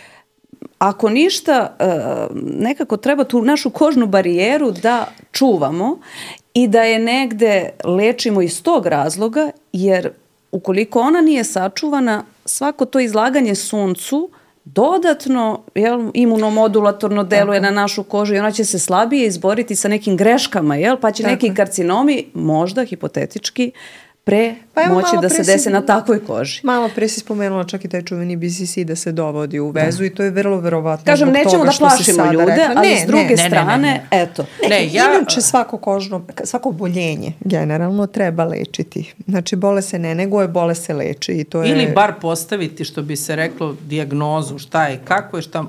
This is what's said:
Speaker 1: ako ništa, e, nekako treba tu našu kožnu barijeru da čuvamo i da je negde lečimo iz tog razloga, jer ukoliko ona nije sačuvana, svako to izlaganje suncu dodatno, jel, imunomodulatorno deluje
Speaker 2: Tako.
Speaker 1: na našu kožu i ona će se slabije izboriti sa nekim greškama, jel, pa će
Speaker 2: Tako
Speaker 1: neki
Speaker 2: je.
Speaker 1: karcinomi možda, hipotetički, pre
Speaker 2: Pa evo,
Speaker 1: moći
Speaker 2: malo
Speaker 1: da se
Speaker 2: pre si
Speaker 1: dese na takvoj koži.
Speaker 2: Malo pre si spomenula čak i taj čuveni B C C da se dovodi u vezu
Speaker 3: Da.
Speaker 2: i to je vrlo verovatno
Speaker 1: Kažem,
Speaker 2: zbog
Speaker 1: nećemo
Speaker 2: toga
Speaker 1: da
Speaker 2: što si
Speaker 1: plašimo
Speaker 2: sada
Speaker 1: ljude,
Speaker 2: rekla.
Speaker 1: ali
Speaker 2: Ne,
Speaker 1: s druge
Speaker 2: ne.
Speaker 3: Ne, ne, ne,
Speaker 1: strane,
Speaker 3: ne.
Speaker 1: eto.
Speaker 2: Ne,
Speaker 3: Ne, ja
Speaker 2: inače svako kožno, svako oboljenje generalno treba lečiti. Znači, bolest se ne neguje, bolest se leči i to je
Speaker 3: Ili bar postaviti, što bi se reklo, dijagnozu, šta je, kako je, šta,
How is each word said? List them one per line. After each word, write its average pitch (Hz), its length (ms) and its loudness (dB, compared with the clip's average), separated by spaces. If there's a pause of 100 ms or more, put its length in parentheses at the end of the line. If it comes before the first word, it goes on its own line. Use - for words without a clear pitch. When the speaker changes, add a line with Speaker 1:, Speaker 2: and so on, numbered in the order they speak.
(800)
Speaker 1:
ako 202 300 0
ništa, 285 720 0
e, - 60 2 (580)
nekako 240 540 -2
treba 277 260 0
tu 247 180 0
našu 220 280 0
kožnu 247 380 2
barijeru 196 680 2
da 226 320 0 (260)
čuvamo 190 680 0 (540)
i 247 140 4
da 226 160 6
je 226 160 2
negde 226 720 0 (160)
lečimo 208 560 2
iz 170 220 -2
tog 311 240 2
razloga, 202 640 -2 (220)
jer 185 360 0 (440)
ukoliko 196 480 -2
ona 311 200 4
nije 302 220 4
sačuvana, 220 800 -2 (220)
svako 285 400 -2
to 269 140 0
izlaganje 233 560 2
suncu 208 720 -4 (380)
dodatno, 262 920 0 (140)
jel, 226 380 0
imunomodulatorno 214 1120 2
deluje 202 360 2
Speaker 2:
Tako. 196 60 0
Speaker 1:
na 202 160 2
našu 202 220 -2
kožu 208 320 -2
i 196 40 2
ona 214 120 0
će 214 140 -2
se 190 140 -2
slabije 233 480 2
izboriti 208 480 -2
sa 202 120 -2
nekim 208 300 0
greškama, 196 580 2
jel, 214 220 0
pa 262 140 0
će 220 120 -6
Speaker 2:
Tako 233 80 2
Speaker 1:
neki 247 160 0
Speaker 2:
je. 190 80 -2
Speaker 1:
karcinomi 226 680 0 (100)
možda, 170 500 0
hipotetički, 190 840 -6 (520)
pre 226 320 0 (160)
Speaker 2:
Pa 311 120 0
evo, 349 100 2
Speaker 1:
moći 185 140 2
Speaker 2:
malo 170 140 2
Speaker 1:
da 180 80 2
se - 60 0
Speaker 2:
pre - 80 0
si 175 80 2
Speaker 1:
dese 196 180 2
na 196 140 2
takvoj 208 420 0
koži. 117 380 -6
Speaker 2:
Malo 240 260 0
pre 220 180 2
si 220 120 -6
spomenula 196 440 -4
čak 185 220 -10
i 180 40 -8
taj - 140 -4
čuveni 175 320 -6
B 170 140 -4
C 180 160 -6
C 175 180 -4
da 160 120 -4
se 170 160 -6
dovodi 151 480 -4
u 147 100 -4
vezu 160 300 0
Speaker 3:
Da. 190 60 -2
Speaker 2:
i 190 40 0
to 190 140 -4
je 196 80 0
vrlo 196 280 0
verovatno 160 460 -2
Speaker 1:
Kažem, 294 220 4
Speaker 2:
zbog 262 80 4
Speaker 1:
nećemo 247 180 4
Speaker 2:
toga 285 120 4
Speaker 1:
da 269 60 4
Speaker 2:
što 277 100 0
si 285 140 6
Speaker 1:
plašimo 185 220 2
Speaker 2:
sada 170 140 4
Speaker 1:
ljude, 170 160 4
Speaker 2:
rekla. 277 280 2
Speaker 1:
ali 208 140 4
Speaker 2:
Ne, 262 80 4
Speaker 1:
s 170 100 -2
druge 302 180 4
Speaker 2:
ne. 269 40 0
Speaker 3:
Ne, 247 60 6
ne, 165 80 4
ne, 175 60 2
Speaker 1:
strane, 175 280 2
Speaker 3:
ne. 277 360 0
Speaker 1:
eto. 175 320 0 (160)
Speaker 2:
Ne, - 100 2
Speaker 3:
Ne, 180 180 2
ja 247 260 4
Speaker 2:
inače 269 260 0
svako 233 360 0
kožno, 196 440 -4 (220)
svako 247 260 -6
oboljenje 170 720 -4
generalno 175 680 -2
treba 170 380 -2
lečiti. - 680 -8 (140)
Znači, 190 280 -2
bolest 196 340 0
se 180 100 -6
ne 165 160 -4
neguje, 196 320 0
bolest 170 380 -2
se 165 80 -6
leči 143 400 -6
i 160 100 -2
to 165 200 -4
je 226 80 0
Speaker 3:
Ili - 160 2
bar 196 280 4
postaviti, 170 680 -6
što - 160 -10
bi 151 140 -6
se 151 200 -6
reklo, 160 460 -4
dijagnozu, 147 760 -4
šta 156 280 -2
je, 131 140 -4
kako 190 380 -4
je, 160 40 -6
šta, 160 280 -8